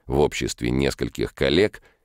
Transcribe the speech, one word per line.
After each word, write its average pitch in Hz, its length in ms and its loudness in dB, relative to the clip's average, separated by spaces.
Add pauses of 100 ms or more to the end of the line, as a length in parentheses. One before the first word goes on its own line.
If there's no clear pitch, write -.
в 65 140 0
обществе 60 500 0
нескольких 62 640 -2
коллег 78 480 2 (240)